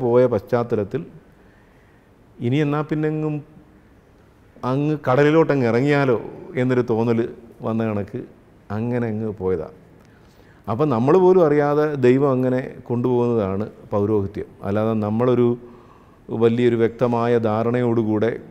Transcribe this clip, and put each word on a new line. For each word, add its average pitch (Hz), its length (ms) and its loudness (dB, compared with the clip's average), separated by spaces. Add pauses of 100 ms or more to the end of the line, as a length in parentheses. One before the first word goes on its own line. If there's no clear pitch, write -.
പോയ 123 200 4
പശ്ചാത്തലത്തിൽ 117 800 -2 (1400)
ഇനി 131 180 0
എന്നാ 143 140 -2 (100)
പിന്നെങ്ങും 156 440 -4 (1400)
അങ്ങ് 147 240 0 (140)
കടലിലോട്ടങ്ങ് 143 640 4
ഇറങ്ങിയാലോ 135 440 2 (460)
എന്നൊരു 127 280 2
തോന്നൽ 117 300 0 (420)
വന്ന 113 280 -4
കണക്ക് 104 300 -6 (560)
അങ്ങനെ 120 380 -4
അങ്ങ് 107 160 -6 (100)
പോയതാ. 92 280 -2 (1040)
അപ്പം 131 180 0
നമ്മൾ 131 280 2
പോലും 185 300 6
അറിയാതെ 147 380 2 (220)
ദൈവം 135 280 4
അങ്ങനെ 127 260 0 (280)
കൊണ്ടുപോകുന്നതാണ് 120 760 0 (260)
പൗരോഹിത്യം. 104 540 -2 (180)
അല്ലാതെ 107 300 -2
നമ്മളൊരു 120 540 0 (960)
വലിയൊരു 117 320 4
വ്യക്തമായ 117 640 0
ധാരണയോടുകൂടെ 113 920 0 (200)